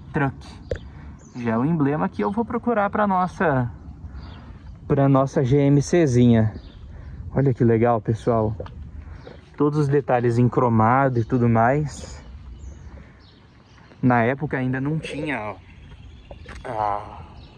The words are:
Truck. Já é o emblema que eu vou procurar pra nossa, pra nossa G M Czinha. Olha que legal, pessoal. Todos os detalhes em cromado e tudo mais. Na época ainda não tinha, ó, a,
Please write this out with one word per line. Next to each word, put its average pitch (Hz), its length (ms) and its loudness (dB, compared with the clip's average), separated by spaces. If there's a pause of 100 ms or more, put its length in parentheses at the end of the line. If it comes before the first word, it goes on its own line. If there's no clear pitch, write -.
(120)
Truck. 139 240 -2 (1000)
Já 120 160 -4
é 113 80 0
o 127 40 0
emblema 156 460 0
que - 140 -4
eu 208 80 0
vou 226 120 -2
procurar 226 460 -2
pra 208 160 0
nossa, 175 640 0 (1160)
pra 139 200 2
nossa 139 360 2
G 131 140 2
M 143 220 4
Czinha. 123 760 4 (840)
Olha 135 160 4
que 120 120 0
legal, 117 360 4
pessoal. 110 560 0 (1000)
Todos 147 220 2
os 143 80 2
detalhes 123 500 2
em 123 100 6
cromado 123 720 4
e 113 60 0
tudo 120 240 2
mais. 127 720 0 (1800)
Na 123 220 4
época 139 340 -2
ainda 131 240 -2
não 151 200 -4
tinha, 147 400 -8
ó, 104 160 -10 (1080)
a, 107 580 -4 (360)